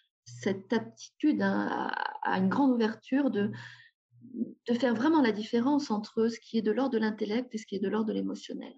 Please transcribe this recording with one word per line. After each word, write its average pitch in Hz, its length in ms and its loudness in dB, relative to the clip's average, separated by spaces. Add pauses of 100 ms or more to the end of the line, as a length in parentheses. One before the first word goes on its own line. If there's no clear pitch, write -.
(240)
cette - 480 -6
aptitude, 226 720 -2
hein, 196 260 2
à, - 680 -4
à 185 40 2
une 190 100 4
grande 269 220 4
ouverture 240 600 2
de, 202 200 0 (720)
de - 520 -6
faire 240 200 2
vraiment 302 260 4
la 226 120 4
différence 240 580 0
entre 220 380 0
ce 233 100 -6
qui - 200 -6
est 214 40 2
de 214 80 2
l'ordre 247 220 0
de 226 60 2
l'intellect 214 560 -2
et 220 40 -4
ce - 80 -16
qui - 80 -8
est 185 60 -4
de 196 80 0
l'ordre 214 180 0
de 208 60 -2
l'émotionnel. 196 640 -6